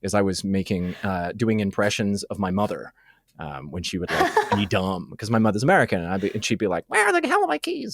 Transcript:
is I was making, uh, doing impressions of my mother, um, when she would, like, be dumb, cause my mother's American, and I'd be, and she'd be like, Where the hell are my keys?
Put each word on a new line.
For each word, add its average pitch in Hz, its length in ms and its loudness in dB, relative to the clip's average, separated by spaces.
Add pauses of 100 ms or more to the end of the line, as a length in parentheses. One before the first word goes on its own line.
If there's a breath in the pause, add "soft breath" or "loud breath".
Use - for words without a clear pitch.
is 98 120 -4
I 104 80 4
was 95 220 0
making, 92 600 -2
uh, 90 320 -2
doing 110 240 2
impressions 101 640 0
of - 160 -10
my 98 120 0
mother, 92 420 -2 (460 soft breath)
um, 71 320 -10
when 87 120 -8
she - 140 -6
would, 87 140 -4
like, 415 440 2
be 104 100 2
dumb, - 520 -2
cause 107 120 -8
my 113 100 4
mother's 107 240 4
American, 135 380 4
and 85 120 -2
I'd 95 80 0
be, 98 120 0
and 107 100 -4
she'd 107 160 0
be 107 80 0
like, 87 200 0
Where 415 240 2
the 339 160 2
hell 392 160 2
are 359 40 0
my 311 100 0
keys? 330 360 -6